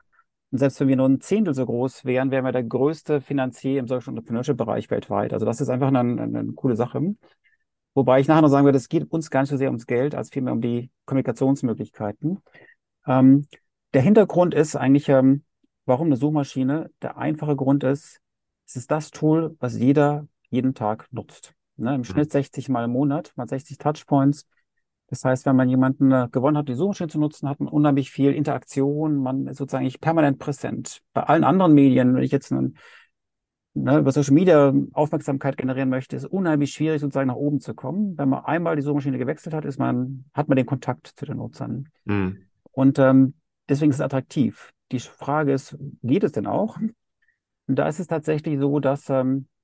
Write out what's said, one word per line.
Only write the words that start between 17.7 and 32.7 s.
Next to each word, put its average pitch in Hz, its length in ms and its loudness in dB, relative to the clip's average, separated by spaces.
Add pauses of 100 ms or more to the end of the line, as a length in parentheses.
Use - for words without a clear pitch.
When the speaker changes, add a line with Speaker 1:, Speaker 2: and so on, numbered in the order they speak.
Speaker 1:
ist, - 360 -4 (460)
es - 120 -14
ist 123 120 -10
das 151 220 -4
Tool, 156 480 0
was 113 180 -6
jeder 143 500 2 (220)
jeden 127 240 -2
Tag 110 380 -4
nutzt. - 420 -14 (220)
Ne, 123 200 -4
im 127 60 -4
Speaker 2:
Mhm. - 20 -8
Speaker 1:
Schnitt 147 280 -2
sechzig 139 380 -4
Mal 120 160 -2
im 120 60 -4
Monat, 139 440 -2
mal 120 120 -10
sechzig 135 320 -12
Touchpoints. 147 680 0 (600)
Das - 180 -10
heißt, 131 220 0
wenn 135 80 4
man 127 140 4
jemanden, 131 420 2
äh, 127 200 2
gewonnen 143 260 0
hat, 147 100 -4
die 127 80 -4
Suchmaschine 180 340 -4
zu 151 100 -6
nutzen, 151 300 -4
hat 139 100 -8
man 143 80 -4
unheimlich 143 440 2
viel 139 200 2
Interaktion, 143 840 -2
man 135 300 -2
ist 135 100 -12
sozusagen 135 260 -4
eigentlich 131 160 -6
permanent 156 380 2
präsent. - 640 -8 (120)
Bei - 100 0
allen 160 200 4
anderen 170 300 6
Medien, 127 400 6
wenn 131 80 0
ich 131 100 0
jetzt 139 200 -2
einen, 131 260 -4 (960)